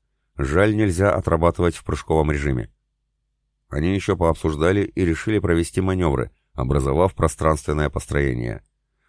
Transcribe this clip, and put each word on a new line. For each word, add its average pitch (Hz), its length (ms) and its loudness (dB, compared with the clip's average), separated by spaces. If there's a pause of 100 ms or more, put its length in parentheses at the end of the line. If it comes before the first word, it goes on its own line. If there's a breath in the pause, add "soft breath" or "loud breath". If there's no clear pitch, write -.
(380)
Жаль, 87 400 0
нельзя 98 360 2
отрабатывать 85 600 0
в - 80 -18
прыжковом 78 480 -2
режиме». 69 400 -2 (1000)
Они 82 240 -2
ещё 95 220 0
пообсуждали 82 680 0
и - 220 -2
решили 92 360 0
провести 85 420 0
манёвры, 87 500 0 (220)
образовав 69 640 0
пространственное 78 720 0
построение. 60 760 -4 (460)